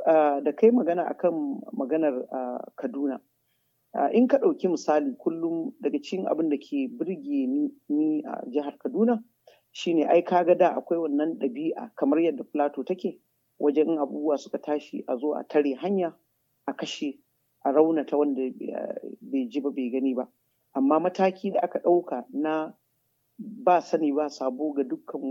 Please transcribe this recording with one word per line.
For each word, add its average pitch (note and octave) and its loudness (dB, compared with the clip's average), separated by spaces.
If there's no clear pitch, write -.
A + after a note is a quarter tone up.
ah, D3+ 4
da D3 0
kai A3+ 6
magana F3 2
akan D#3 -2
maganar, C#3 0
ah, B2 -6
Kaduna. C#3 -4
Ah, C#3+ 2
in A#3+ 8
ka C4+ 6
ɗauki F#3 2
misali D3+ 2
kullum E3 -2
daga D3 -2
cikin F#3 -6
abin D#3+ 0
da C#3+ 0
ke C#3 -4
burge C#3 -4
ni, C#3+ 0
ni D3+ 0
a - -8
jihar C#3+ -4
Kaduna A3 0
shine E3 0
ai E3+ 6
ka F3 2
ga E3+ 6
da D#3+ 4
akwai F3 -2
wannan D3+ 0
ɗabi'a C#3 -6
kamar D3 2
yadda D3 0
Plateau C#3+ -2
take F#3 -4
wajen D3 4
in D#3+ 0
abubuwa D3 -2
suka - -8
tashi - -6
a C3 -2
zo D3 -2
a - -8
tare C#3+ 2
hanya, F3+ -2
a C#3 -4
kashe, - -8
a C#3 2
raunata D#3 4
wanda, C#3+ 0
ah, - -8
bai C3 -4
ji C#3 -6
ba C#3 -2
bai B2 -4
gani C3 0
ba. B2+ -4
Amma C#3+ 2
mataki F#3 0
da - 0
aka - -2
ɗauka E3+ 2
na D#3 -2
ba F3+ 0
sani D#3 0
ba D3 0
sabo C#3 -4
ga C#3 0
dukkan B2 -10